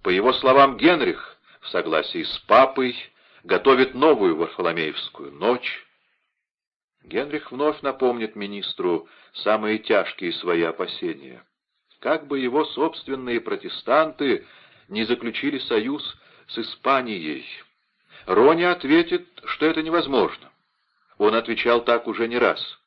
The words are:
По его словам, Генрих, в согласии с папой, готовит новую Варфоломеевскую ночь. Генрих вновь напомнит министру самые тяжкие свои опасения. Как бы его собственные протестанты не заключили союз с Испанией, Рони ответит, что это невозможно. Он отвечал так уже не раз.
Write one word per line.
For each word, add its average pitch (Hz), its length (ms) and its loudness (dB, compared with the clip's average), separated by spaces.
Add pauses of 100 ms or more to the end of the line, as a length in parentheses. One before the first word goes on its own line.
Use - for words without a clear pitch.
По 98 80 -4
его 104 240 2
словам, 135 440 6
Генрих, 151 600 2 (240)
в - 80 -16
согласии 80 540 -2
с - 160 -8
папой, 127 560 4 (480)
готовит 131 500 4
новую 123 420 4
Варфоломеевскую 80 960 -6
ночь. 104 540 -4 (1160)
Генрих 147 480 -8
вновь 147 300 -2
напомнит 120 540 -2
министру 101 720 -6 (260)
самые 107 440 -2
тяжкие 92 560 -2
свои 85 300 -2
опасения. 78 800 -8 (560)
Как 151 280 -4
бы 139 120 -4
его 131 260 0
собственные 127 760 -6
протестанты 127 1040 -2 (440)
не 110 160 -4
заключили 120 540 -4
союз 123 580 -4 (300)
с - 100 -12
Испанией, 110 880 -4 (800)
Рони 139 380 6
ответит, 175 640 0 (180)
что - 220 -4
это 160 160 0
невозможно. 139 680 0 (680)
Он 107 180 4
отвечал 117 480 2
так 117 240 0
уже 113 200 -4
не 120 100 -4
раз. 101 500 0